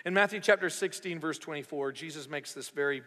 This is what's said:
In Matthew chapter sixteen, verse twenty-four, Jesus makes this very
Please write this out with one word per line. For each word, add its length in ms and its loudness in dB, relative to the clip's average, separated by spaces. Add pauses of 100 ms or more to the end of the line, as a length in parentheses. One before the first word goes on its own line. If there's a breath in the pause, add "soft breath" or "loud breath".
In 120 0
Matthew 240 4
chapter 280 6
sixteen, 520 -2
verse 180 -2
twenty-four, 540 -4
Jesus 360 -10
makes 240 -6
this 180 -10
very 360 0